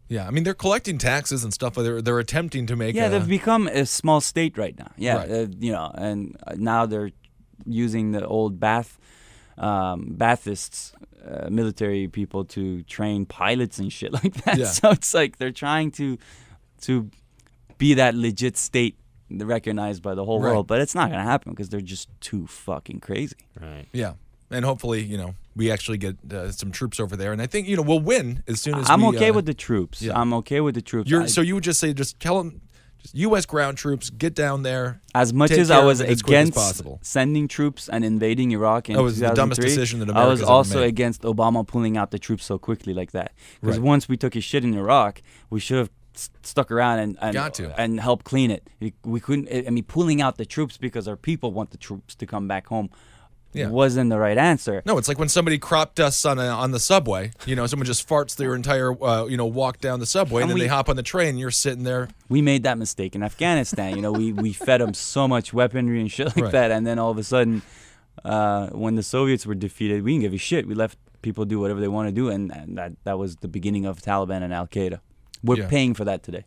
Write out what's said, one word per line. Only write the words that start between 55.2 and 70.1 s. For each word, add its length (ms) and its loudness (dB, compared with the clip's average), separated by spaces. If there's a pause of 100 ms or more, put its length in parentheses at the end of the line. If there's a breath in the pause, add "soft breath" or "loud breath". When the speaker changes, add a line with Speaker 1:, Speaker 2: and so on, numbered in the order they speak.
Speaker 1:
somebody 300 2
crop 340 0
dusts 320 2
on 140 2
a, 80 0
on 240 -2
the 80 -4
subway. 540 2 (120)
You 100 -2
know, 120 0
someone 180 -4
just 240 -2
farts 260 2
their 200 -2
entire, 360 0 (120)
uh, 220 2
you 120 -2
know, 80 0
walk 340 -2
down 200 -2
the 80 -4
subway, 340 2
and 80 2
Speaker 2:
And 0 -
Speaker 1:
then 60 0
Speaker 2:
we 60 2
Speaker 1:
they 140 2
hop 140 2
on 60 2
the 80 -4
train, 260 0
and 100 -2
you're 120 -4
sitting 320 -2
there. 260 -2 (200)
Speaker 2:
We 120 4
made 220 4
that 160 0
mistake 360 -4
in 60 -4
Afghanistan. 760 -2
You 60 -4
know, 100 -2
we, 220 0
we 200 -2
fed 280 4
'em 140 0
so 320 -2
much 260 0
weaponry 480 0
and 100 -2
shit 240 -2
like 100 0
Speaker 1:
Right. 60 0
Speaker 2:
that, 200 6
and 160 2
then 100 0
all 140 2
of 80 -4
a 40 -4
sudden, 380 2 (640 loud breath)
uh, 440 2
when 260 -2
the 80 0
Soviets 420 2
were 100 -4
defeated, 480 -2
we 100 2